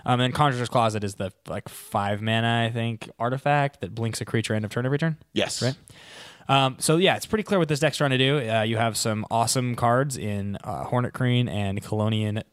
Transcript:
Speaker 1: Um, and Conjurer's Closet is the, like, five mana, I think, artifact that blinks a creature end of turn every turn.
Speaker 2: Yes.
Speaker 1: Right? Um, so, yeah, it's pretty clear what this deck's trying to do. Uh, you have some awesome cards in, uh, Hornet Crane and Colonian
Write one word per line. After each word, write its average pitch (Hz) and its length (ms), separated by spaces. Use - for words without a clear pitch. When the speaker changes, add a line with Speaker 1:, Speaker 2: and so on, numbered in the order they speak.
Speaker 1:
Um, 123 140
and 127 140
Conjurer's 127 360
Closet 110 340
is 98 120
the, 95 160
like, 95 220
five 104 540
mana, 113 440
I 113 60
think, 117 460
artifact 143 640
that 95 120
blinks 113 280
a - 20
creature 113 300
end 107 100
of 101 60
turn 123 160
every 139 120
turn. 160 180
Speaker 2:
Yes. - 280
Speaker 1:
Right? 127 140
Um, 135 300
so, 156 180
yeah, 165 200
it's - 100
pretty 220 180
clear 202 140
what 160 100
this 147 120
deck's 147 180
trying 143 120
to 131 80
do. 131 320
Uh, 110 120
you 110 160
have 113 180
some 107 340
awesome 120 440
cards 127 420
in, 101 480
uh, 71 200
Hornet 123 280
Crane 123 360
and 98 340
Colonian 107 600